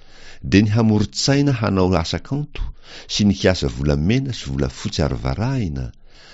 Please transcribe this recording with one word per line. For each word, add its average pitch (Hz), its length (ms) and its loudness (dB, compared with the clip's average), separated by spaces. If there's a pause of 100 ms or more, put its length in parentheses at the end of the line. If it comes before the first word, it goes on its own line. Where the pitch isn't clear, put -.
(420)
dia 98 240 6
ny 104 80 0
hamoron-tsaina 117 880 2
hanao 95 380 2
asa 82 200 -4
kanto - 440 -6 (440)
sy - 200 2
ny 98 80 4
hiasa 92 400 0
volamena 80 580 0
sy - 160 -10
volafotsy 67 560 -4
ary 69 200 -2
varahina, 85 600 -2 (480)